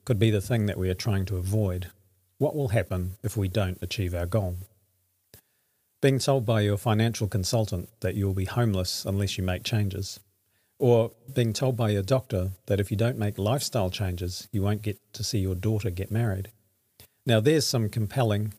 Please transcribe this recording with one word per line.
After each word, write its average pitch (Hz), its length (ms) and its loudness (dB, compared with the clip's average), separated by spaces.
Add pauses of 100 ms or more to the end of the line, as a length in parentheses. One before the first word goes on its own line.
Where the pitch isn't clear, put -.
could 110 140 0
be 113 120 6
the 101 120 2
thing 110 240 0
that 98 120 -2
we 92 120 0
are 90 40 0
trying 95 320 0
to 95 100 -2
avoid. 92 560 -2 (460)
What 147 180 0
will 139 120 0
happen 92 440 0 (100)
if 107 140 -4
we 98 100 0
don't 92 340 0
achieve 90 320 -4
our 87 140 -4
goal? 90 300 0 (1500)
Being 135 160 6
told 135 260 2
by 110 160 4
your 104 160 2
financial 110 520 2
consultant 98 600 -2 (120)
that 90 140 -2
you 98 120 0
will 95 80 0
be 95 100 0
homeless 95 640 0
unless 98 320 -2
you 92 60 -2
make 92 200 -4
changes, 98 560 -2 (580)
or 120 340 4 (220)
being 113 200 2
told 131 240 -2
by 117 100 2
your 101 140 2
doctor 95 480 0 (160)
that 101 120 2
if 101 120 0
you 107 80 -2
don't 120 180 0
make 104 220 -4
lifestyle 107 500 0
changes, 90 640 -4
you 104 80 0
won't 104 220 0
get 104 160 -4 (160)
to 110 100 -8
see 117 140 -2
your 92 160 0
daughter 101 340 -2
get 90 220 -6
married. 101 400 -2 (720)
Now, 113 160 4
there's 147 260 4
some 113 220 0
compelling 107 720 0